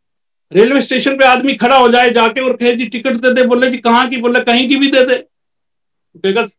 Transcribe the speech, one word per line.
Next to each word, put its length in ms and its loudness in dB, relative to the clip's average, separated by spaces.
रेलवे 300 2
स्टेशन 360 -4
पे 80 4
आदमी 280 2
खड़ा 240 2
हो 120 4
जाए 200 2
जाके 320 -2
और 160 -4
कहे, 180 0
"जी 100 -6
ticket 280 -6
दे 200 0
दे," 100 2
बोले, 260 0
"जी 80 -6
कहाँ 320 0
की?" 80 -6
बोले, 240 -2
"कहीं 280 0
की 60 2
भी 160 0
दे 140 4
दे।" 100 0
तो 60 -20
कहेगा, 280 -4